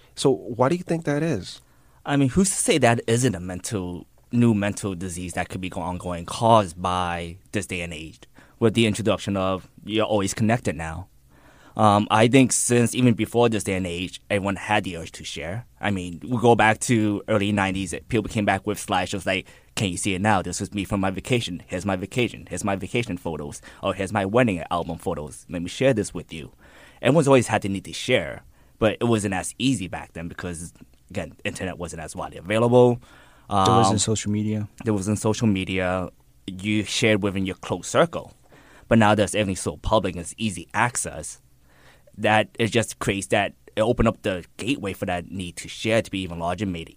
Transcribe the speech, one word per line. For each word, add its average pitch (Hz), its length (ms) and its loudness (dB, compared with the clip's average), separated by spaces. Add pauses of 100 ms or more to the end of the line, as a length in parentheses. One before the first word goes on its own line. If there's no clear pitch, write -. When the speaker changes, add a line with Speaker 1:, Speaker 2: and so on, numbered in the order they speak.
(140)
Speaker 1:
So - 160 2
why 113 400 2
do 175 60 2
you 175 80 -6
think 165 220 -4
that 147 180 0
is? 117 360 -4 (460)
Speaker 2:
I 143 120 0
mean, 139 120 4
who's 190 220 4
to - 40 -4
say 196 220 2
that 120 300 4
isn't 120 280 2
a 87 40 -8
mental, 90 680 -6 (260)
new 120 220 4
mental 101 400 -2
disease 90 400 -8
that 87 160 -4
could 95 120 -8
be 92 80 -6
go-, 92 120 -8
ongoing 87 460 -6
caused 107 520 4
by 87 580 -2 (140)
this 98 140 -4
day 90 160 -8
and 85 120 -8
age - 260 -14 (400)
with 113 160 4
the 117 100 6
introduction 101 520 0
of 92 300 -2 (160)
you're 107 220 0
always 98 300 0
connected 110 400 0
now? 82 320 -10 (680)
Um, 104 340 4
I 110 180 6
think 127 260 6
since 120 420 2
even 123 180 4
before 117 360 2
this 104 140 -2
day 95 120 -2
and 92 100 -2
age, 87 340 -6 (120)
everyone 98 240 0
had 107 280 0
the 90 140 -6
urge - 140 -10
to - 120 -16
share. 85 440 -8 (120)
I 104 120 -2
mean, 90 320 -4
we 123 160 -4
go 117 160 8
back 107 260 4
to 107 460 2
early 104 240 2
nineties, 95 420 -2 (160)
people 107 200 0
came 107 160 -2
back 98 200 0
with 104 180 -4
slideshows 92 440 -2
like, 95 180 -2 (300)
"Can 98 160 0
you 85 60 -6
see 95 180 -2
it 90 60 -4
now? 104 200 4
This 87 180 -6
was 95 140 -6
me 98 120 -2
from 101 160 -2
my 95 100 0
vacation. 95 560 -4
Here's 90 180 -6
my 98 100 0
vacation. 98 540 -4
Here's 87 140 -8
my 101 120 0
vacation 92 400 -4
photos. 76 460 -8 (220)
Or 98 100 0
here's 95 180 -4
my 101 140 0
wedding 104 460 2
album 85 260 -2
photos. 76 540 -8
Let 85 100 -6
me 85 80 -6
share 131 240 2
this 101 220 -2
with 82 180 -10
you." 71 180 -12 (480)
Everyone's 139 280 4
always 135 180 6
had 107 160 0
the 101 80 -4
need 95 160 -4
to 82 80 -12
share, 92 480 -2 (380)
but 107 200 2
it - 40 0
wasn't 104 320 2
as 87 240 -6
easy 117 280 0
back - 260 -12
then 85 140 -10
because, 85 460 -10 (380)
again, 85 220 -8 (120)
internet 92 320 -8
wasn't 85 240 -10
as 76 140 -14
widely 80 240 -10
available. 120 600 4 (520)
Speaker 3:
There 101 80 0
wasn't 95 340 4
Speaker 2:
Um, 104 60 0
Speaker 3:
social 104 320 -2
media. 107 360 -2 (160)
Speaker 2:
there 110 120 2
wasn't 101 240 0
social 110 280 0
media. 92 640 0 (380)
You 101 380 -2
shared 107 360 2
within 98 240 0
your 90 120 -4
close - 300 -6
circle. 151 460 0 (540)
But 117 100 4
now 107 160 6
that 101 220 2
everything's 98 260 -2
so 76 160 -6
public 101 380 0
and 87 60 -8
it's - 180 -12
easy 98 340 -6
access, - 640 -2 (800)
that 107 400 4
it 117 100 2
just 110 320 0
creates 98 280 -2
that, 101 260 0 (220)
it - 60 0
opened 113 260 2
up - 160 0
the 92 200 -2 (140)
gateway 101 360 -4
for - 120 -8
that 90 260 -4
need 90 260 -8
to - 100 -14
share 113 340 0
to - 80 -10
be 98 120 -4
even 85 180 -8
larger, 90 260 -2
made 82 240 -6
it - 80 -20